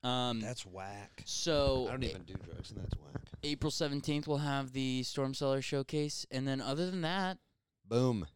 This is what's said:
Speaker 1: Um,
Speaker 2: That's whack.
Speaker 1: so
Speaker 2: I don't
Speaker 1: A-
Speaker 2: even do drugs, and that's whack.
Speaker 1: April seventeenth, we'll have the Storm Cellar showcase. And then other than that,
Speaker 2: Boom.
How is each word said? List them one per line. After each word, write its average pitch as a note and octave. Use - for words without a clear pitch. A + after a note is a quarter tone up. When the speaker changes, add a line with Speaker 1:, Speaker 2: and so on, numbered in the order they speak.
Speaker 1:
Um, B2
Speaker 2:
That's A#2+
whack. G2
Speaker 1:
so C#3
Speaker 2:
I A#2+
don't C3
Speaker 1:
A- A2+
Speaker 2:
even F2+
do F2+
drugs, E2+
and G2+
that's F#2+
whack. -
Speaker 1:
April D3
seventeenth, D3
we'll D3
have C#3
the C3
Storm C3+
Cellar C3+
showcase. D3
And C3
then C3+
other C#3+
than F#3
that, F#3
Speaker 2:
Boom. A#2